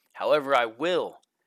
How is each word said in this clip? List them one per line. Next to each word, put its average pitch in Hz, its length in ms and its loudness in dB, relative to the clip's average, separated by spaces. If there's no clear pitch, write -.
However, 139 420 0
I 123 120 4
will 127 520 -4